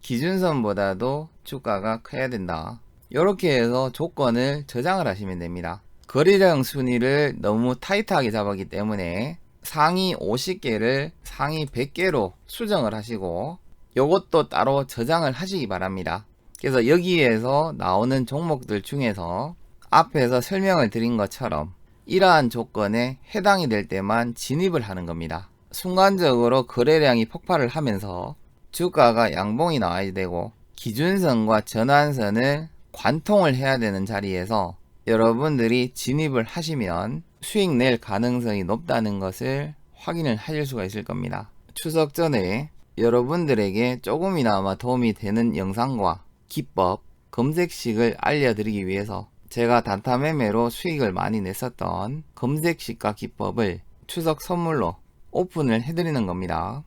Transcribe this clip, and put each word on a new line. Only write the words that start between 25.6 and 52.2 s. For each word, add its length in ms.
순간적으로 960
거래량이 580
폭발을 420
하면서 680
주가가 600
양봉이 460
나와야 340
되고 380
기준선과 840
전환선을 1080
관통을 640
해야 220
되는 280
자리에서 720
여러분들이 880
진입을 500
하시면 800
수익 340
낼 220
가능성이 680
높다는 560
것을 560
확인을 420
하실 280
수가 200
있을 180
겁니다. 480
추석 400
전에 560
여러분들에게 1040
조금이나마 760
도움이 380
되는 440
영상과 640
기법, 540
검색식을 880
알려드리기 680
위해서 440
제가 320
단타 380
매매로 500
수익을 420
많이 300
냈었던 840